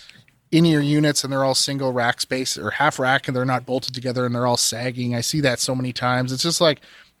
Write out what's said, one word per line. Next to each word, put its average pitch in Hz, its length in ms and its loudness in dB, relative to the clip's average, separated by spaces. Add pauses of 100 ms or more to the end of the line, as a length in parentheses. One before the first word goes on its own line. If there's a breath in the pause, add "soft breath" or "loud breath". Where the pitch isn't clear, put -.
(520 loud breath)
in-ear 160 300 4
units 147 420 2
and 135 100 -6
they're 135 120 0
all 131 100 2
single 139 360 -2
rack 120 300 0
space 131 360 -4
or 104 140 -4
half 151 280 2
rack 131 280 0
and 131 80 -2
they're 127 100 0
not 127 200 -2
bolted 127 300 -4
together 123 320 -2
and 120 80 -2
they're 120 100 0
all 120 120 4
sagging, 120 580 -2
I 120 60 -2
see 156 180 -2
that 127 200 2
so - 140 -2
many 127 180 -4
times. 127 400 -2
It's 131 120 -4
just 170 180 -2
like, 156 200 4 (400 loud breath)